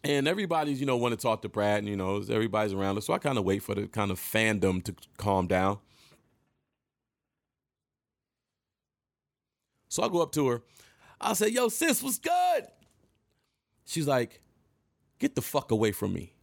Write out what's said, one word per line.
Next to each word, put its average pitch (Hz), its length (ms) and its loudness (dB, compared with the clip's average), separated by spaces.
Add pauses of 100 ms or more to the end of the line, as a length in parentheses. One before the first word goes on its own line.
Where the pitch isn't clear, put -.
And 143 240 0
everybody's, 160 520 -2
you 143 80 -2
know, 127 100 2
wanna 120 180 2
talk 110 280 0
to 104 60 -8
Brat, 104 300 2
and, 104 80 -4
you 104 80 -4
know, 98 220 0
everybody's 107 560 0
around 98 240 0
us. 107 80 -6
So - 80 0
I - 60 0
kinda 131 220 0
wait 95 200 0
for 104 140 -6
the 98 120 -4
kind 101 220 -2
of 95 100 -4
fandom 98 680 0
to 101 100 -8 (220)
calm 95 300 0
down. 95 320 2 (4000)
So - 120 -2
I 220 80 2
go 175 120 0
up 151 100 -2
to 147 160 2
her. 120 160 -2 (580)
I 220 120 -2
say, 214 160 0
"Yo, 240 200 0
sis, 311 320 0
what's 262 180 -4
good?" 349 480 0 (1160)
She's 156 220 -2
like, 127 340 0 (800)
"Get - 160 0
the 131 60 0
fuck - 300 -2
away 110 200 4
from 95 220 -4
me." 90 300 -8